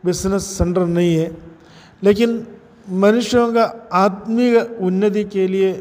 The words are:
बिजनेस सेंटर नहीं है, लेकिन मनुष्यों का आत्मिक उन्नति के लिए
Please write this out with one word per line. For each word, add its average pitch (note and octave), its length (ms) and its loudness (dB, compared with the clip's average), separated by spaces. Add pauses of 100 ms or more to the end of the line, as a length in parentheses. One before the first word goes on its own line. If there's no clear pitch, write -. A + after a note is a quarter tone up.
बिजनेस F#3+ 380 -2
सेंटर F3 380 -2
नहीं E3+ 360 0
है, E3 200 -2 (640)
लेकिन A3+ 440 2 (440)
मनुष्यों A3+ 640 2
का - 380 0
आत्मिक A3+ 880 0
उन्नति G3+ 440 0
के F#3+ 240 -2
लिए F#3+ 320 0